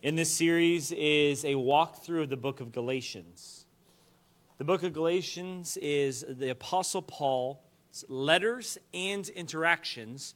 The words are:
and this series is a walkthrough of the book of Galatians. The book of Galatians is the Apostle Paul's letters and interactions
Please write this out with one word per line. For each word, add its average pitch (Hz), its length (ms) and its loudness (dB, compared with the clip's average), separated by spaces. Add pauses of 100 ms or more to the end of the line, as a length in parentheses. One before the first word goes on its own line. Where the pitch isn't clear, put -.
and 151 160 0
this 165 140 2
series 170 600 4
is 151 540 4
a 139 80 2
walkthrough 156 720 2
of 143 60 -4
the 135 60 -2
book 131 260 -6
of 120 100 -12
Galatians. 120 960 -8 (880)
The 135 60 -8
book 170 180 2
of 175 120 -2
Galatians 175 840 -2
is 143 500 0
the 131 220 -6
Apostle 180 540 -2
Paul's - 1040 -4
letters 180 720 0 (120)
and 190 380 -4
interactions 160 1080 -2